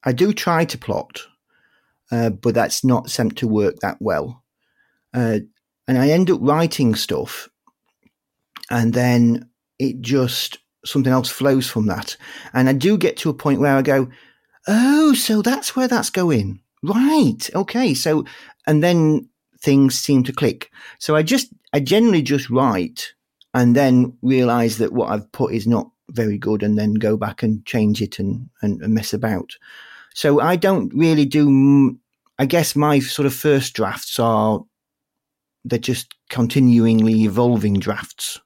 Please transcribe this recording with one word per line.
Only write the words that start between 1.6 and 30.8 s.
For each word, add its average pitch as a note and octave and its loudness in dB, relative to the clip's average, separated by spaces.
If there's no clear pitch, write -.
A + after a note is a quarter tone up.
uh, A#2 0
but G#2 -2
that's - -2
not B2+ 0
sent A2 -4
to B2 -4
work G#2 0
that - -6
well. E2+ -6
Uh, A2+ -2
and B2+ 0
I C3+ 2
end F3 2
up D3+ 0
writing D3 0
stuff, - -8
and A#2 0
then A#2+ 2
it C3 -6
just, B2 -4
something C#3 0
else B2+ 0
flows C3 0
from G#2+ -2
that. - -6
And C3 2
I C3 2
do F3 0
get E3 0
to - -4
a C3+ -4
point C#3+ -2
where C#3 2
I C3+ 0
go, C3+ 0
"Oh, C#4 4
so G#3+ 0
that's C4+ -4
where B3+ 0
that's A#3+ -2
going. A2+ -2
Right. A3 2
Okay." G3 -2
So, D3+ -2
and D3+ 2
then D#3+ 2
things C#3 4
seem C3+ 2
to B2+ -4
click. - -4
So - -2
I D#3 4
just, G#3+ -2
I C#3+ 0
generally F#3 4
just C3+ -2
write A#2 -2
and B2 4
then B2+ 2
realize A#2+ 2
that A2 -2
what A2+ -2
I've G#2 -6
put - -4
is A2 -4
not A#2 -2
very A2 -4
good G#2+ -4
and G#2 0
then G#2 -2
go G#2+ 0
back G#2 -6
and A2 -2
change G#2+ -2
it G2+ -8
and, G#2+ -6
and, G#2 -4
and A2 -2
mess A2 -4
about. G#2+ -6
So C#3+ 2
I F3 2
don't F3 0